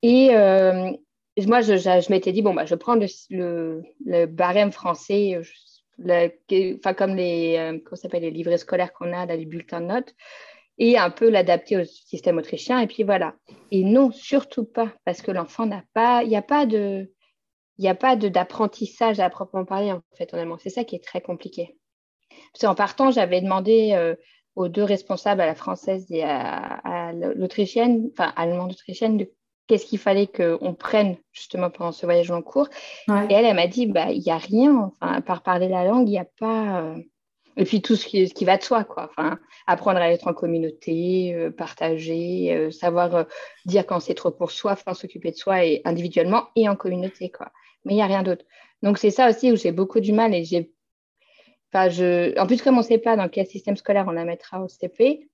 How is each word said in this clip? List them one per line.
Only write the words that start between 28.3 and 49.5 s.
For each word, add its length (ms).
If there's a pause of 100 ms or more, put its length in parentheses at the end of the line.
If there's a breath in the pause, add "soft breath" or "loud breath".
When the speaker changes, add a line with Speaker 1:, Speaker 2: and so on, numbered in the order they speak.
Speaker 1:
allemande 380
autrichienne, 440
de 140 (380)
qu'est-ce 180
qu'il 140
fallait 260
qu'on 480
prenne, 420 (160)
justement, 380
pendant 220
ce 120
voyage 260
long 120
cours. 260 (380 loud breath)
Speaker 2:
Ouais. 240
Speaker 1:
Et 40
elle, 100
elle 100
m'a 140
dit, 180
bah, 240
il 100
n'y 120
a 60
rien, 520 (100)
enfin, 140
à 60
part 240
parler 240
la 160
langue, 240
il 40
n'y 60
a 80 (140)
pas, 420
euh, 140 (600)
et 80
puis 160
tout 140
ce 100
qui, 220
ce 80
qui 100
va 120
de 80
soi, 180
quoi. 260
Enfin, 300 (300 soft breath)
apprendre 320
à 100
être 160
en 80
communauté, 960
euh, 200
partager, 1000
euh, 200
savoir, 420
euh, 100 (420 loud breath)
dire 200
quand 140
c'est 140
trop 180
pour 180
soi, 220
enfin, 220
s'occuper 360
de 60
soi 280
et 200
individuellement 720
et 120
en 60
communauté, 560
quoi. 220 (320 soft breath)
Mais 80
il 40
n'y 60
a 40
rien 180
d'autre. 200 (380 soft breath)
Donc, 160
c'est 140
ça 180
aussi 220